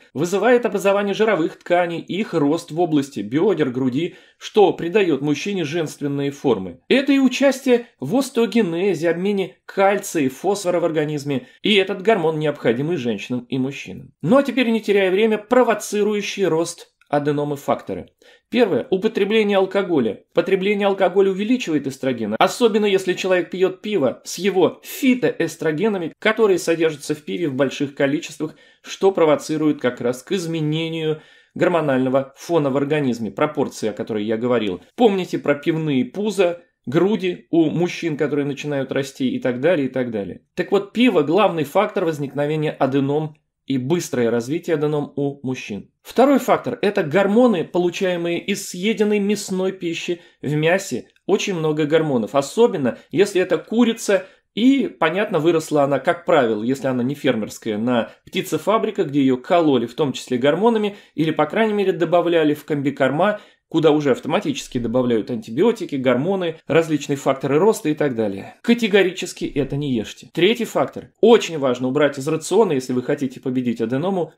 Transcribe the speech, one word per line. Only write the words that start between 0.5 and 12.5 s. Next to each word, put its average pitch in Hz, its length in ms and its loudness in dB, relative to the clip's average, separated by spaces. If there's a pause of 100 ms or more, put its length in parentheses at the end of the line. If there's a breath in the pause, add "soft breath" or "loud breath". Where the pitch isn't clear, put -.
образование 196 480 0
жировых 185 460 0
тканей 175 400 0
и 175 220 -6
их 202 140 -4
рост 151 360 0
в 151 80 -6
области 156 400 0
бедер, 151 520 0
груди, 127 440 -2 (240 loud breath)
что 190 340 4
придает 170 500 0
мужчине 160 420 -2
женственные 143 680 -4
формы. 98 560 -2
Это 269 260 4
и 269 60 4
участие 262 680 2 (100)
в 139 160 -4
остеогенезе, 202 960 0
обмене 190 460 -2 (100)
кальция 196 600 0
и - 20 0
фосфора 180 500 -2
в 165 60 0
организме. 147 640 -4 (140)
И 202 120 2
этот 190 280 0
гормон 170 360 2
необходимый 147 580 0